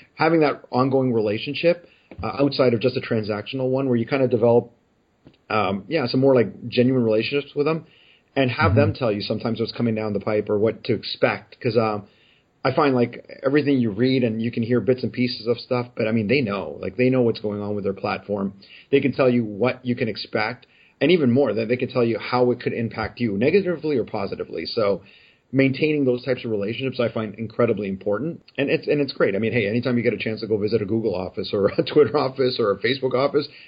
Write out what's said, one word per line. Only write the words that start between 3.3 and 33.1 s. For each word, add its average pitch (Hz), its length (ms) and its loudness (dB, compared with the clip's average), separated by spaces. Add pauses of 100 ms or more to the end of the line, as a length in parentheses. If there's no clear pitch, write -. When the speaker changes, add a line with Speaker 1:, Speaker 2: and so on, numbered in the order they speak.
Speaker 1:
one 135 180 0
where 123 100 2
you 117 100 0
kind 135 160 0
of 127 60 2
develop, 117 420 4 (800)
um, 101 380 0
yeah, 143 200 0
some 131 120 0
more, 135 160 6
like, 113 340 0
genuine 123 340 4
relationships 117 520 0
with 143 100 0
them 160 200 -2 (500)
and 135 160 4
have 156 200 2
Speaker 2:
Mm-hmm. 110 80 4
Speaker 1:
them 147 140 4
tell 117 180 -2
you 104 100 -2
sometimes 110 380 -4
what's 113 120 -2
coming 117 240 0
down 107 180 -4
the 98 60 0
pipe 107 300 -2
or 107 100 2
what 107 260 0
to 120 80 0
expect. - 680 -2
'Cause, 117 160 0
um, 107 260 0 (600)
I 135 100 2
find, 143 220 4
like, 120 300 0 (200)
everything 139 340 2
you 113 120 2
read 123 320 2
and 113 180 0
you 117 100 -2
can 117 120 -2
hear 120 180 2
bits 127 220 0
and 110 100 -4
pieces 123 340 -4
of 117 120 -2
stuff, 123 360 -4
but 113 120 -2
I 110 40 0
mean, 113 160 0
they 135 140 2
know, 98 400 -4
like, 95 160 -8
they 127 120 4
know 127 120 2
what's 113 180 0
going 104 220 -6
on 104 140 -6
with 101 80 -6
their 101 100 -2
platform. 98 600 -4 (380)
They 139 100 6
can 135 120 0
tell 131 160 4
you 120 160 2
what 107 400 -2
you 120 100 -2
can 123 120 -4
expect, 110 580 -6 (340)
and 143 120 4
even 160 200 4
more, 131 220 2
that 110 140 -2
they 123 100 0
can 123 120 -4
tell 127 140 0
you 113 140 0
how 123 340 0
it 120 80 -2
could 127 140 -4
impact 110 460 -6
you 110 180 0
negatively 156 600 0
or 107 60 0
positively. 92 640 -8
So 101 360 0 (500)
maintaining 135 540 0
those 123 200 -2
types 127 180 -4
of 120 60 -8
relationships 113 500 -6
I 117 80 0
find 110 280 -6
incredibly 110 520 -2
important, 104 540 -4 (160)
and 139 140 0
it's, 151 160 -2
and 147 120 0
it's 139 140 -2
great. 113 220 0
I - 40 -2
mean, 110 140 -2
hey, 110 160 2
anytime 123 260 -2
you 120 80 0
get 110 100 2
a 104 40 -6
chance 110 240 -6
to 113 60 -8
go 107 100 0
visit 98 240 0
a 101 40 -4
Google 107 300 -2
office 92 380 -6
or 98 140 2
a - 160 0
<laughs> - 100 -4
Twitter 147 240 6
office 131 420 0
or 107 120 2
a 98 80 0
Facebook 131 340 0